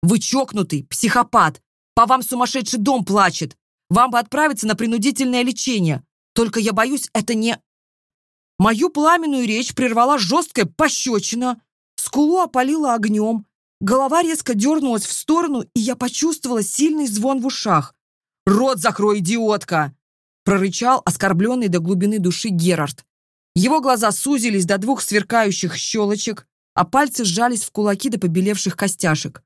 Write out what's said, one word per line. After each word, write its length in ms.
Вы 180
чокнутый, 640
психопат. 760
По 120
вам 180
сумасшедший 560
дом 240
плачет. 540
Вам 220
бы 80
отправиться 480
на 80
принудительное 640
лечение. 640
Только 260
я 140
боюсь, 400
это 200
не». 260
Мою 320
пламенную 560
речь 280
прервала 440
жесткая 480
пощечина. 960
Скулу 440
опалило 540
огнем. 520
Голова 400
резко 320
дернулась 520
в 80
сторону, 500
и 60
я 160
почувствовала 680
сильный 460
звон 320
в 60
ушах. 500
«Рот 340
закрой, 400
идиотка!» 760
прорычал 640
оскорбленный 600
до 120
глубины 400
души 300
Герард. 560
Его 260
глаза 300
сузились 540
до 120
двух 240
сверкающих 760
щелочек, 720
а 120
пальцы 380
сжались 400
в 80
кулаки 380
до 100
побелевших 560
костяшек. 720